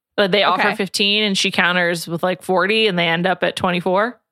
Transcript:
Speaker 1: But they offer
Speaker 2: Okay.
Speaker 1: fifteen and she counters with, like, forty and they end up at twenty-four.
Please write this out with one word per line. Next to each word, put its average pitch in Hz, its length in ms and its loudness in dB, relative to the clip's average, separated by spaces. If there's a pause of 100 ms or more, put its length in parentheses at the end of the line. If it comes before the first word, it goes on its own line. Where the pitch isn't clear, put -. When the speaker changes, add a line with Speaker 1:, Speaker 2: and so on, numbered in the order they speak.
(180)
Speaker 1:
But 196 160 2
they 202 100 4
offer 180 240 2
Speaker 2:
Okay. 196 80 -2
Speaker 1:
fifteen 208 480 -2
and 196 140 0
she 190 120 -2
counters 175 560 0
with, 165 180 -4
like, 185 180 -2
forty 196 460 0
and 180 120 0
they 170 80 0
end 170 180 0
up 180 160 0
at 170 140 0
twenty-four. 190 640 -2 (120)